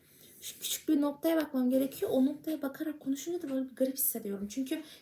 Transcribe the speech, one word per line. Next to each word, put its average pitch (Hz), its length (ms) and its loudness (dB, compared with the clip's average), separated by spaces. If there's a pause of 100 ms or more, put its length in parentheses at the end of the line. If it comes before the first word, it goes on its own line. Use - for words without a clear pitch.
(400)
şu - 180 -12
küçük - 300 -4
bir 302 120 6
noktaya 294 360 2
bakmam 262 340 2
gerekiyor. 269 440 2
O 262 120 6
noktaya 302 360 -2
bakarak 294 380 -6
konuşunca 330 420 -4
da 277 80 -6
böyle 262 200 -2
bir - 60 -18
garip 269 200 2
hissediyorum. 202 520 -2
Çünkü 269 340 -4 (200)